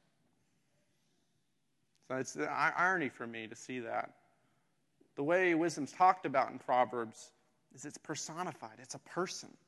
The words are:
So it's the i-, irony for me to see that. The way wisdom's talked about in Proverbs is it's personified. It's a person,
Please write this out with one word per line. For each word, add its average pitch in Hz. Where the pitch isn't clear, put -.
So 131
it's 131
the 147
i-, 143
irony 175
for 120
me 113
to 113
see 127
that. 113
The 143
way 175
wisdom's 160
talked 185
about 131
in 127
Proverbs 120
is 139
it's 147
personified. 151
It's 131
a 139
person, -